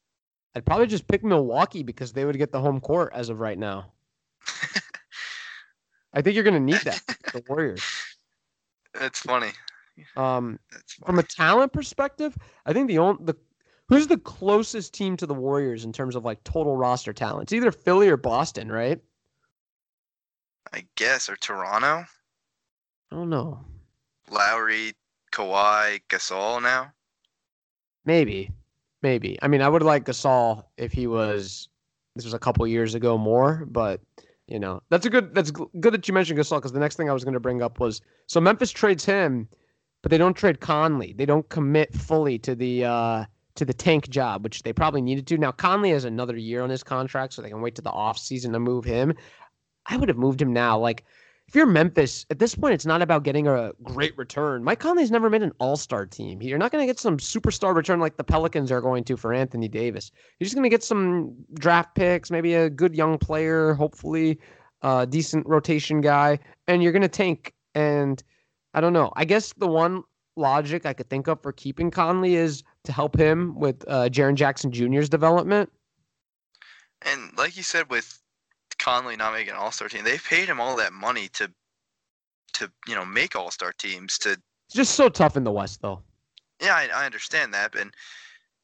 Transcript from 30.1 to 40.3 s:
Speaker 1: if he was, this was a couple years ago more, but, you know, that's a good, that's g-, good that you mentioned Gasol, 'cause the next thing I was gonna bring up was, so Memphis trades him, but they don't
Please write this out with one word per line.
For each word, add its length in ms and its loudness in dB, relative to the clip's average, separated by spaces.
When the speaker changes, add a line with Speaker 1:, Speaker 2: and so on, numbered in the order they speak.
Speaker 1:
if 140 -8
he 160 -2
was, 600 -2
this 100 -14
was 80 -10
a 60 -4
couple 280 2
years 280 0
ago 220 2
more, 520 4
but, 320 -2
you 120 -8
know, 300 -6
that's 160 2
a 40 0
good, 260 0
that's 160 0
g-, 120 -8
good 140 4
that 140 -4
you 60 0
mentioned 260 0
Gasol, 220 0
'cause 120 -8
the 60 -2
next 160 0
thing 140 -2
I 40 2
was 100 -2
gonna 160 -2
bring 220 -2
up 180 -4
was, 220 -2
so 160 2
Memphis 300 4
trades 340 2
him, 420 0
but 80 -2
they 80 6
don't 160 6